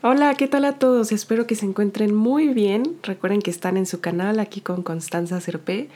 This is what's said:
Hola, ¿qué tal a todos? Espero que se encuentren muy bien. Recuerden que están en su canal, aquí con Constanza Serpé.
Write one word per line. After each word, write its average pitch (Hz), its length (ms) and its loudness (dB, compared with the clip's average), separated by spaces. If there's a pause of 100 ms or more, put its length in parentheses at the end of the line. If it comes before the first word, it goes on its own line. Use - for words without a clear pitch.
Hola, 277 340 4
¿qué 277 120 0
tal 277 180 2
a 277 100 0
todos? 247 360 4
Espero 226 360 0
que 233 100 -2
se 214 100 -4
encuentren 208 480 0
muy 262 340 2
bien. 233 540 2
Recuerden 196 400 -2
que 175 80 -2
están 185 260 -2
en 190 80 2
su 180 160 -8
canal, 185 380 -2
aquí 208 220 -4
con 180 220 -4
Constanza 170 580 -4
Serpé. 180 560 -6